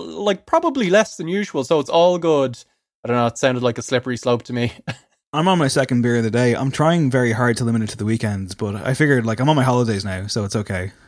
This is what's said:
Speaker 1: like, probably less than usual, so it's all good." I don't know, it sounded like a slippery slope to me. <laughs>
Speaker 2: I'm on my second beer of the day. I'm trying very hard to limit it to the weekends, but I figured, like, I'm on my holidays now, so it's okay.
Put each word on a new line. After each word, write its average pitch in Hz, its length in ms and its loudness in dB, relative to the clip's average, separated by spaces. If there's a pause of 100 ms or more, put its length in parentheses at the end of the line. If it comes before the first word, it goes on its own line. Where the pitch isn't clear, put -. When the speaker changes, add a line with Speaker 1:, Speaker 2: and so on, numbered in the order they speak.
Speaker 1:
like, 190 420 -4
probably 285 440 0
less 208 260 2
than 165 120 -8
usual, 185 360 -4
so 160 160 2
it's 127 100 -6
all 175 280 4
good." 147 400 0 (460)
I 113 40 -8
don't 120 80 2
know, 120 100 4
it 113 120 -4
sounded 127 240 2
like 120 160 0
a 113 40 -6
slippery 123 360 -2
slope 120 260 0
to - 80 -12
me. 120 260 -2
<laughs> - 540 -14
Speaker 2:
I'm 156 160 0
on 185 100 4
my 143 100 2
second 131 340 2
beer 120 140 2
of 117 80 2
the 110 60 -2
day. 120 240 2
I'm 135 160 -2
trying 156 400 2
very 123 220 2
hard 120 260 0
to 123 60 -2
limit 113 180 0
it 107 80 -4
to - 60 -12
the 104 80 -4
weekends, 104 500 -2
but 104 220 -6
I 117 180 -4
figured, 139 320 2
like, 110 140 -2
I'm 135 80 2
on 156 80 4
my 135 80 2
holidays 120 400 2
now, 95 220 -6
so 104 180 -4
it's 98 120 -4
okay. 101 360 -4 (160)